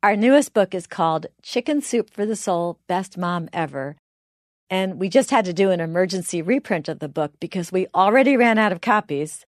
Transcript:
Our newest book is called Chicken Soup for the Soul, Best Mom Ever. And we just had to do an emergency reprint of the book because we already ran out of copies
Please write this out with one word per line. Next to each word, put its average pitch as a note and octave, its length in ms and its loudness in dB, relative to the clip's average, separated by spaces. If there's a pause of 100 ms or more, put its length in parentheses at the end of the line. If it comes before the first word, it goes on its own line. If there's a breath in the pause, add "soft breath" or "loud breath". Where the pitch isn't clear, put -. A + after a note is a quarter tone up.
Our G#3 120 4
newest B3+ 380 4
book G3 200 2
is F3+ 140 -6
called D#3+ 400 -2 (160)
Chicken D4 380 -2
Soup A#3 280 -2
for - 180 -6
the A3 100 -4
Soul, E3+ 500 -2
Best F#3 320 -6
Mom F3 340 -4
Ever. C#3+ 440 -6 (720)
And F#3+ 300 -2
we G3 80 -2
just B3+ 220 2
had A3+ 160 2
to F3 80 -4
do F#3+ 160 4
an F3 100 0
emergency F3 640 -2
reprint F3+ 460 -2
of D#3+ 120 -8
the D3+ 80 -8
book D3 320 -4
because E3+ 320 -8
we F#3 200 0
already A3+ 440 4
ran A#3 200 4
out G#3+ 140 4
of F3+ 100 -6
copies D#3 680 -2